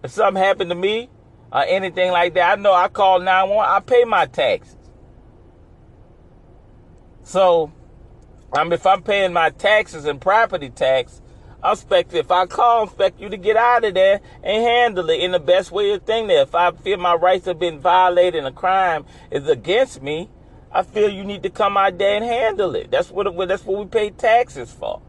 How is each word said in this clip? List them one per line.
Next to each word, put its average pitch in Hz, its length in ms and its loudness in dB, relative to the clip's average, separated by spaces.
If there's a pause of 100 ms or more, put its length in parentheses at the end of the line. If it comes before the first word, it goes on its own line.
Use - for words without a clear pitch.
If 131 80 -12
something 190 300 0
happened 190 280 0
to 175 60 -4
me 214 340 -4 (420)
or 139 140 0
anything 185 460 -2
like 175 240 0
that, 180 220 2
I 202 40 -12
know 202 120 4
I 180 140 2
call 190 320 2
nine 185 300 0
one, 208 180 0
I 196 140 0
pay 240 240 2
my 190 220 0
taxes. 123 500 -4 (2500)
So, 170 500 2 (800)
I 147 100 0
mean, 175 100 -2
if - 120 -4
I'm 190 180 2
paying 196 280 0
my 165 180 0
taxes 190 560 -2
and 143 140 -4
property 190 500 0
tax, 131 520 -2 (400)
I 190 120 0
expect, - 400 -2
if 175 180 -2
I 185 160 2
call, 233 340 2
I - 40 0
expect 190 360 -4
you 202 80 -12
to 208 80 -10
get 208 200 0
out 240 260 2
of 202 100 -2
there 196 280 2 (220)
and 214 200 -2
handle 233 460 0
it 160 100 0
in 180 120 -2
the 180 80 0
best 180 320 0
way 202 200 -2
of 196 120 -4
thing 220 240 -4
there. 165 140 4
If 139 140 -2
I 175 160 2
feel 190 260 -6
my 175 160 0
rights 180 320 2
have 175 140 -6
been 165 200 -4
violated 180 600 2
and 139 80 -6
a 131 40 -8
crime 180 540 -2 (240)
is 139 180 -6
against 160 540 -2
me, 151 280 -8 (420)
I 180 120 -2
feel 208 260 -2
you 196 140 -10
need 196 200 -12
to 190 60 -4
come 202 280 -2
out 190 200 0
there 202 180 0
and 214 100 -4
handle 214 500 -2
it. - 160 -6
That's 151 200 -2
what, 190 360 -4
that's 190 180 -4
what 196 120 -4
we 208 80 -8
pay 208 240 -2
taxes 196 640 0
for. - 380 -12